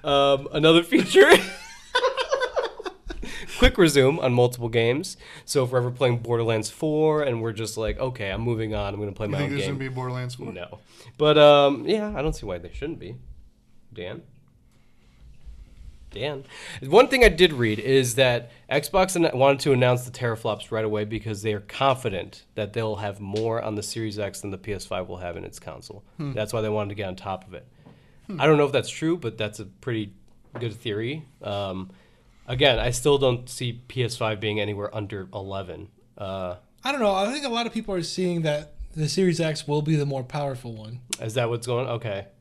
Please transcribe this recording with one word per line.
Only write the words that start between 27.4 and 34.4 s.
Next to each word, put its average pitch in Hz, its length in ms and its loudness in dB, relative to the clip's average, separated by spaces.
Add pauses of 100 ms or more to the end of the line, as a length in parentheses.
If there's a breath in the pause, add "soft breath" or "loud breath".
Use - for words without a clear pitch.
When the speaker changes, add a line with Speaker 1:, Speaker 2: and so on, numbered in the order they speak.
Speaker 1:
of 92 60 -18
it. - 120 -16 (600 soft breath)
Speaker 2:
Hmm. 185 140 -10
Speaker 1:
I 139 40 2
don't 151 120 6
know 147 80 4
if 135 60 -2
that's 127 180 -2
true, 165 280 -2
but 113 200 -8
that's 104 220 -6
a 104 60 -12
pretty 107 480 -8 (460)
good 117 140 -6
theory. 117 520 -6 (160)
Um, 95 480 -6 (580 soft breath)
again, 127 320 2
I 120 120 0
still 143 260 2
don't 123 320 0
see 120 380 -8
P 127 160 -4
S 113 120 -4
five 110 240 -4
being 107 200 -2